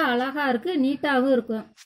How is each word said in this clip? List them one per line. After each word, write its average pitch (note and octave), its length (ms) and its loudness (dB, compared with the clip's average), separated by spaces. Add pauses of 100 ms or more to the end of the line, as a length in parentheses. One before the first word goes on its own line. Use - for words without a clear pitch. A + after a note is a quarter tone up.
அழகா C4+ 440 0
இருக்கு, B3 300 -2
நீட்டாவும் C4+ 560 2
இருக்கும். A3+ 300 -2 (220)